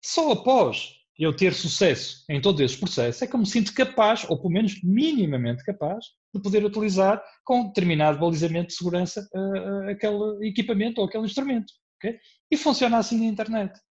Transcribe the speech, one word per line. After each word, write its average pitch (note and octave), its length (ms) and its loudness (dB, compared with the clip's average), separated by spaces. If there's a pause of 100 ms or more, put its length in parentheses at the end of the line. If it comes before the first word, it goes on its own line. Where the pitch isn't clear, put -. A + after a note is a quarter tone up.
Só D#4 280 0
após A3 600 2 (220)
eu D#3 180 0
ter F#3 180 2
sucesso - 760 0
em C#3+ 120 -2
todo D3+ 220 2
esse C3 160 0
processo A#2+ 460 -2
é - 20 -6
que B3 80 -10
eu B3 60 2
me G3+ 60 2
sinto G3+ 280 0
capaz, A#3 540 2
ou D3+ 120 -2
pelo F3 120 -2
menos G3+ 300 0
minimamente F3 840 0
capaz, F#3+ 400 -6 (280)
de G3 80 -6
poder G3+ 240 2
utilizar G#3 560 2 (240)
com B3 220 2
determinado D3+ 540 2
balizamento E3+ 480 0
de - 60 -12
segurança, F3+ 600 -4
eh, G3 540 -4
eh, G#3 40 -4
aquele G#3 560 -2
equipamento A3+ 520 -2
ou G3 60 2
aquele A3 180 -6
instrumento. A#3+ 480 -4 (240)
Ok? A3+ 200 -6 (340)
E D4+ 60 2
funciona B3 420 2
assim A3+ 200 0
na A3+ 60 2
internet. A3 480 -4 (200)